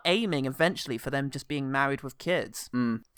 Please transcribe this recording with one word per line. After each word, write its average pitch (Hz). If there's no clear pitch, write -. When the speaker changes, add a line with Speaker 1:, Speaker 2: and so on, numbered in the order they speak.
Speaker 1:
aiming 180
eventually 156
for -
them 139
just -
being 139
married 139
with 139
kids, -
Speaker 2:
Mm. 117